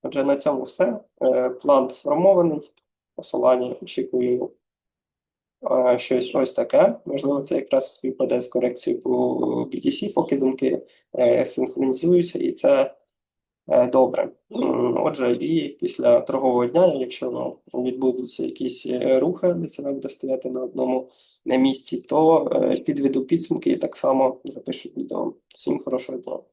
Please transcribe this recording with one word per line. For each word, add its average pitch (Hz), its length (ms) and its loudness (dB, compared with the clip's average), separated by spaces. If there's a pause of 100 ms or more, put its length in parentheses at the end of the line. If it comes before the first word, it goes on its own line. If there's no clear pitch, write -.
Отже, 135 220 -2
на 139 120 2
цьому 139 260 -2
все. 208 380 -2 (220)
Е, 127 280 2
план 131 400 2
сформований. 170 800 2 (460)
По 117 60 -12
Solana 123 600 0
очікую, 123 680 -2 (1200)
е, 127 280 4
щось - 360 -2
ось 135 180 0
таке. 147 520 2
Можливо, 143 360 -2
це - 140 -6
якраз - 400 0
співпаде 127 460 -2
з 123 60 -6
корекцією 123 560 -4
по 131 80 -4 (600)
B - 140 -4
T - 0 -
C, 202 260 -2
поки - 240 0
думки, 131 500 0 (320)
е, 127 260 4
синхронізуються, 139 920 0
і - 140 -2
це, - 420 2 (760)
е, 123 180 4
добре. 127 440 2 (220)
М, - 520 0
отже, 127 280 0
і 151 360 -2
після 120 520 2
торгового 127 460 0
дня, 160 280 4
якщо, 127 360 -6
ну, 123 520 -8
відбудуться 127 640 -2
якісь, 127 420 -8
е, 131 340 0
рухи, 180 320 0
де 170 140 -4
ціна 143 260 -8
буде 135 160 -8
стояти 131 420 -6
на 127 140 -6
одному, 127 440 -2 (380)
е, 127 120 2
місці, 131 420 0
то, 160 520 4
е, - 240 2
підведу 139 480 0
підсумки - 460 0
і - 60 2
так - 200 -6
само 131 480 0
запишу - 440 -10
відео. - 460 -6 (140)
Всім - 300 -4
хорошого 127 400 -6
дня. - 200 -10 (140)